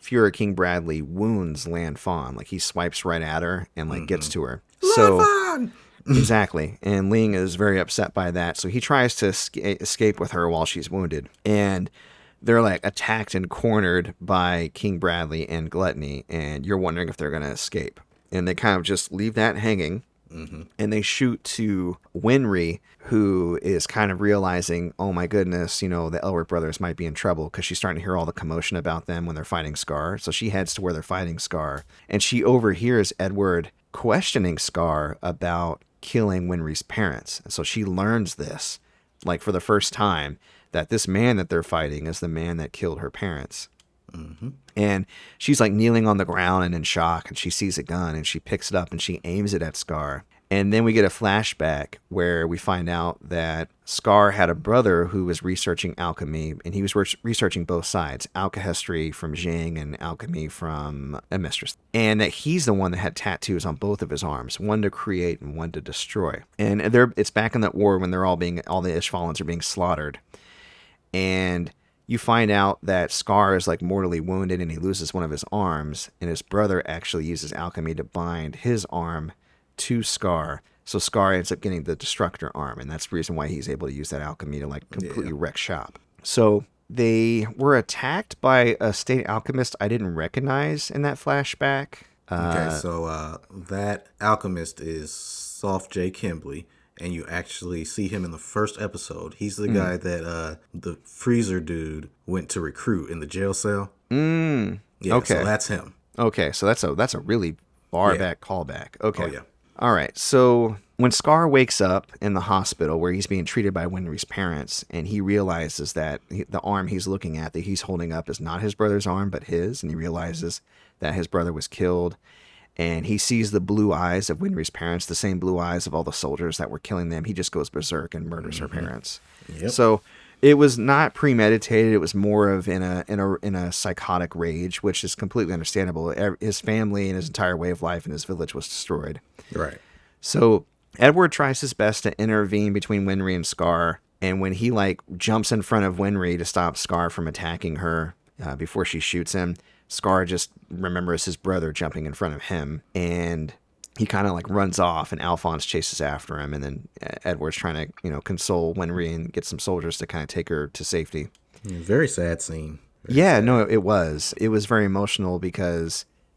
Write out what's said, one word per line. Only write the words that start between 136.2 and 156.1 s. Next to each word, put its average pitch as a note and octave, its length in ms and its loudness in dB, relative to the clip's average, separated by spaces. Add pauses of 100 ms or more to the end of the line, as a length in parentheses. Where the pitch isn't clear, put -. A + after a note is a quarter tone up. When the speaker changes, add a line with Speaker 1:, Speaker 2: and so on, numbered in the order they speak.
Speaker 1:
his G#2+ 220 -2
family G#2 480 0
and F#2 60 -2
his F2 120 -4
entire F2+ 300 0
way F2 140 -2
of E2+ 100 -6
life E2+ 240 -4
and - 80 -8
his D#2 120 -8
village E2+ 280 -6
was C2+ 140 -8
destroyed. D2+ 520 -6 (320)
Speaker 2:
Right. D#2 280 -4 (420)
Speaker 1:
So - 440 6 (340)
Edward D#3+ 320 8
tries C3+ 300 0
his C3 120 -4
best G#2+ 300 2
to - 180 -2
intervene G#2 520 2
between G2+ 320 0
Winry F#2+ 300 0
and E2+ 100 -4
Scar, E2+ 560 2 (200)
and F#2+ 200 0
when F#2+ 120 0
he, A#2 180 0
like, G2 300 2 (160)
jumps A2 340 0
in A2 100 2
front G#2 240 2
of F2+ 120 0
Winry F#2+ 400 0
to E2+ 80 -4
stop F2 320 0
Scar E2+ 320 0
from E2 180 -4
attacking E2 500 -6
her, E2 360 -2 (300)
uh, C#2 120 -6
before E2 300 -4
she E2 140 -4
shoots E2+ 340 -2
him, F2+ 220 -2 (320)
Scar F#2+ 380 2
just F2 260 -4 (180)
remembers F2+ 560 -2
his F2 120 -4
brother F2+ 340 -2
jumping D2+ 340 -6
in D2 80 -8
front D#2 220 -4
of C#2 80 -12
him, D2+ 380 -6 (140)
and E2+ 580 -2 (440)
he A2 100 0
kinda, G2 260 0
like, E2+ 160 -6
runs G2 300 0
off, E2+ 320 0
and D#2+ 100 -6
Alphonse E2 440 -2
chases - 360 -4
after D2 380 -4